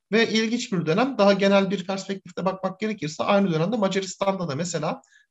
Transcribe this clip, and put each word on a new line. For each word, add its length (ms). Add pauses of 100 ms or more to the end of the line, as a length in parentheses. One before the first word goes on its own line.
(120)
Ve 160
ilginç 440
bir 140
dönem, 320
daha 140
genel 380
bir 160
perspektifte 580
bakmak 360
gerekirse 440
aynı 280
dönemde 240
Macaristan'da 720
da 60
mesela 480 (280)